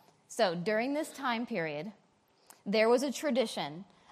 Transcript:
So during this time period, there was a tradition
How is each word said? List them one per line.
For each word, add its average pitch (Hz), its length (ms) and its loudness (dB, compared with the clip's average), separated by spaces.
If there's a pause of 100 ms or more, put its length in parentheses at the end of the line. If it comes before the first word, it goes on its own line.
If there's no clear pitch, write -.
(280)
So 185 280 2
during 214 380 0
this 311 180 -4
time 247 340 -4
period, 165 460 -4 (720)
there 214 240 4
was 247 140 6
a 285 80 0
tradition 226 760 -2 (260)